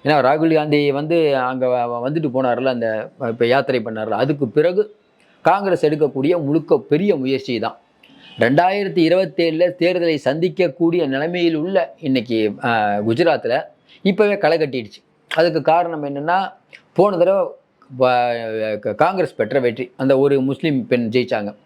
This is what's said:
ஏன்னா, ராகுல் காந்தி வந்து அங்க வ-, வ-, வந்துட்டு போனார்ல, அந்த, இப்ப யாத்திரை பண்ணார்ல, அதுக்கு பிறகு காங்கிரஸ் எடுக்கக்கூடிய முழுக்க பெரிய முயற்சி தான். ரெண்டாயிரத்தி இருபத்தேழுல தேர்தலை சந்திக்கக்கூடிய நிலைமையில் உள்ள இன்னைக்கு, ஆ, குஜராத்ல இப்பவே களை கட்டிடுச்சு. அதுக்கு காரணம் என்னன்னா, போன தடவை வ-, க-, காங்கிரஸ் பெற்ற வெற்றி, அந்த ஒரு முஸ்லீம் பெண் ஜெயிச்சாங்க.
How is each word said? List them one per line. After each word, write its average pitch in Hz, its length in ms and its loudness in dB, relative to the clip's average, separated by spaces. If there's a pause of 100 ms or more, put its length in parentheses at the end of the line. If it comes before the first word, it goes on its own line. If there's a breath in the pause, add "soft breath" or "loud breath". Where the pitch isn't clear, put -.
ஏன்னா, - 20 -2
ராகுல் 151 480 4
காந்தி 147 380 2
வந்து 151 440 2
அங்க 127 300 -2
வ-, 123 40 2
வ-, 120 400 -2
வந்துட்டு 156 240 -2
போனார்ல, 127 300 0
அந்த, 117 460 -2 (100)
இப்ப 117 260 -2
யாத்திரை 127 380 0
பண்ணார்ல, 110 260 -6
அதுக்கு 135 380 0
பிறகு 180 480 0 (460 soft breath)
காங்கிரஸ் 185 440 2
எடுக்கக்கூடிய 147 580 0
முழுக்க 151 340 0
பெரிய 175 380 0
முயற்சி 131 420 -4
தான். 110 200 -6 (600 loud breath)
ரெண்டாயிரத்தி 175 600 2
இருபத்தேழுல 170 800 2
தேர்தலை 170 460 0
சந்திக்கக்கூடிய 165 800 0
நிலைமையில் 165 480 0
உள்ள 175 440 -2
இன்னைக்கு, 113 560 -2 (100)
ஆ, 107 340 0
குஜராத்ல 131 640 0 (400 soft breath)
இப்பவே 202 360 0
களை 160 200 2
கட்டிடுச்சு. 131 460 -6 (300)
அதுக்கு 160 280 2
காரணம் 160 420 0
என்னன்னா, 160 480 -4 (400 loud breath)
போன 190 240 2
தடவை 180 300 2 (520)
வ-, 117 800 -2
க-, 104 160 -6
காங்கிரஸ் 180 420 0
பெற்ற 123 240 0
வெற்றி, 123 360 -4
அந்த 135 220 2
ஒரு 139 220 2
முஸ்லீம் 135 460 -2
பெண் 123 260 -2
ஜெயிச்சாங்க. 123 420 -2 (120)